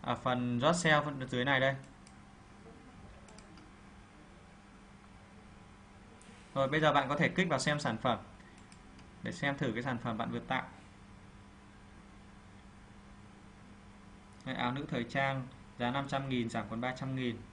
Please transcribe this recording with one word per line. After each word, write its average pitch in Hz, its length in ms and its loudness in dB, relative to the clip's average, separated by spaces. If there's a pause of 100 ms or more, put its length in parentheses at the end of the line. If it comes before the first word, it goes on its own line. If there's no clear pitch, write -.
Ở 123 120 2
phần 123 460 4
Hot 160 160 8
seo 151 260 8
phần 139 260 -2
dưới 123 160 4
này 139 160 8
đây. 135 160 6 (4000)
Rồi, 135 140 4
bây 156 120 4
giờ 151 120 8
bạn 139 160 6
có 147 80 2
thể 151 120 6
kích 180 200 4
vào 139 100 6
xem 147 220 4
sản 113 180 2
phẩm 117 200 4 (1040)
để 113 100 -2
xem 139 260 0
thử 127 140 2
cái 117 100 0
sản 127 160 0
phẩm 113 200 -2
bạn 117 120 -2
vừa 117 80 -2
tạo. 127 240 0 (3750)
Đây, 127 100 -2
áo 123 180 2
nữ 147 160 -2
thời 120 160 0
trang, 135 420 2 (320)
giá 120 120 4
năm 139 180 0
trăm 139 200 2
nghìn, 120 200 4
giảm 110 220 0
còn 113 100 -2
ba 127 160 0
trăm 131 200 -2
nghìn. 120 200 0 (160)